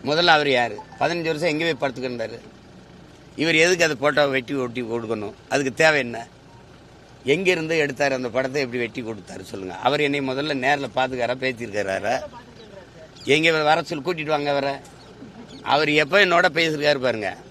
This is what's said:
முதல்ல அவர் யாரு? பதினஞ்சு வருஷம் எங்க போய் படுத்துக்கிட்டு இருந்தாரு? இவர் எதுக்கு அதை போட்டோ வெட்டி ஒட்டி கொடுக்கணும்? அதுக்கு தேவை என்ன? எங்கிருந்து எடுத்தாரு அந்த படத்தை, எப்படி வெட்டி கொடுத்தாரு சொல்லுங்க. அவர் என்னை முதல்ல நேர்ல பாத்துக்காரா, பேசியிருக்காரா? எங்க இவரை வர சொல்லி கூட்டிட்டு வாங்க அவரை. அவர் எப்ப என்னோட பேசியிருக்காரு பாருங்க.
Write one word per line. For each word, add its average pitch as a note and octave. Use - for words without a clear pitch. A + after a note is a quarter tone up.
முதல்ல E3
அவர் D3
யாரு? A2
பதினஞ்சு E3
வருஷம் D#3
எங்க D#3
போய் D#3
படுத்துக்கிட்டு B2+
இருந்தாரு? A2+
இவர் D#3+
எதுக்கு F3
அதை D3+
போட்டோ D3
வெட்டி C3
ஒட்டி B2
கொடுக்கணும்? A2
அதுக்கு C3
தேவை D#3
என்ன? A#2
எங்கிருந்து E3
எடுத்தாரு C#3
அந்த B2+
படத்தை, C3
எப்படி B2
வெட்டி A#2
கொடுத்தாரு G2
சொல்லுங்க. F#2+
அவர் D3
என்னை C#3+
முதல்ல C#3
நேர்ல C#3
பாத்துக்காரா, B2+
பேசியிருக்காரா? G#2
எங்க D#3
இவரை D#3
வர E3
சொல்லி D3
கூட்டிட்டு D#3
வாங்க C#3+
அவரை. C#3
அவர் D3+
எப்ப F3+
என்னோட F3
பேசியிருக்காரு D3
பாருங்க. A2